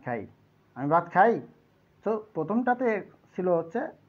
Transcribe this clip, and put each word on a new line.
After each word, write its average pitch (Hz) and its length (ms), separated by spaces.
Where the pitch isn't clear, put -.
খাই, 120 200
আমি 131 120
ভাত 170 200
খাই, 196 240
তো 196 60
প্রথমটাতে 240 560
ছিল 185 180
হচ্ছে 165 320